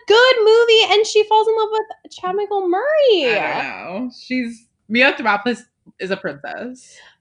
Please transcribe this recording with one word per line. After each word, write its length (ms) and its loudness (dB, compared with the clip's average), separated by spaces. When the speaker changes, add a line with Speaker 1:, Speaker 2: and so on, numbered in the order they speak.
Speaker 1:
good 320 6
movie, 560 4
and 100 2
she 220 2
falls 200 2
in 80 0
love 160 -2
with 400 -8
Chad 240 -8
Michael 320 -4
Murray. 680 2
Speaker 2:
I 240 -4
don't 440 -10
know. 120 -12
She's, 500 -8
Mia 260 0
Thermopolis 480 -4
is 120 -8
a 60 -4
princess. 800 -14